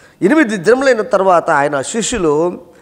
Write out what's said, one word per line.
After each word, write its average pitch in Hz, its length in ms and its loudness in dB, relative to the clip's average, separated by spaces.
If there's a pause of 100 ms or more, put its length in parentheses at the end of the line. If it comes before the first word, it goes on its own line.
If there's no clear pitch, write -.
(220)
ఎనిమిది 220 360 2
దినములైన 240 440 0
తర్వాత 185 480 0
ఆయన 143 320 0
శిష్యులు 175 800 -2 (200)